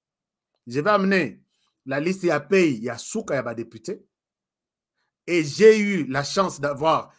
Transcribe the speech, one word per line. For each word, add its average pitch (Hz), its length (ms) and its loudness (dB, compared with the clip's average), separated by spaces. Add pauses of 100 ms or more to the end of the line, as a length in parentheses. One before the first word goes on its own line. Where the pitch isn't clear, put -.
(680)
Je 120 140 -4
vais 170 100 -2
amener 190 520 0 (440)
la 135 120 -4
liste 180 260 -4
ya 165 140 2
pays, 165 400 2
ya 117 200 -8
suka - 360 -6
ya 131 80 -2
ba 120 120 -8
député. 117 520 -12 (1200)
Et 170 160 0
j'ai 208 360 6
eu 202 280 -2
la 131 160 -4
chance 175 380 -2
d'avoir 143 580 -2